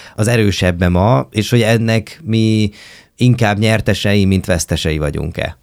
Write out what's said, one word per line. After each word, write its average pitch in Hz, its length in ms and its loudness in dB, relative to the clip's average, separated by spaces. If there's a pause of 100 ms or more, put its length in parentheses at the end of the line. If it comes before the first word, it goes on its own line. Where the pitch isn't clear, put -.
(160)
az 104 120 -2
erősebben 95 640 0
ma, 113 400 2
és 104 200 -4
hogy 120 120 2
ennek 113 600 -2
mi 110 460 0 (460)
inkább 120 420 2
nyertesei, 104 640 0
mint 95 220 0
vesztesei 82 520 -2
vagyunk-e? 76 640 -6